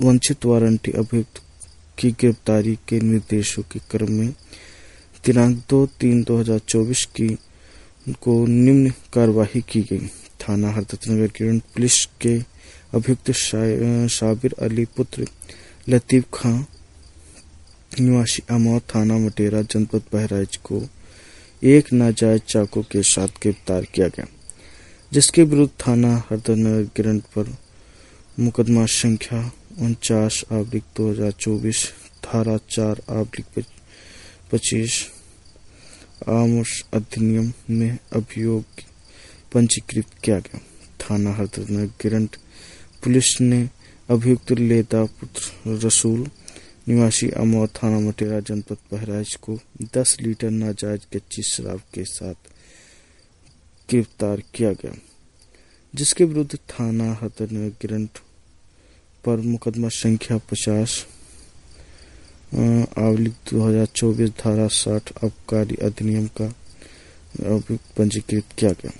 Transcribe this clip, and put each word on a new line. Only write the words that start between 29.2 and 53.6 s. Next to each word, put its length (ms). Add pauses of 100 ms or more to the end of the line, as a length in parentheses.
उनचास 760
ऑब्लिक 300 (140)
दो 140
हज़ार 220
चौबीस, 600 (320)
धारा 320
चार 520
ऑब्लिक 560 (880)
पच्चीस 540 (1200)
आमूस 560 (100)
अधिनियम 580 (180)
में 280 (140)
अभियोग 520 (880)
पंजीकृत 540 (180)
किया 140
गया। 220 (400)
थाना 320
हरदत्त 380
नगर 160
किरण 400 (760)
पुलिस 380
ने 280 (420)
अभियुक्त 420
लेदा 520
पुत्र 380 (440)
रसूल 440 (580)
निवासी 400
अमौद 400
थाना 300
मटेरा 420
जनपद 360 (160)
बहराइच 420
को 240 (360)
दस 260
लीटर 300
नाजायज 500 (160)
कच्ची 260
शराब 380 (140)
के 100
साथ 300 (1600)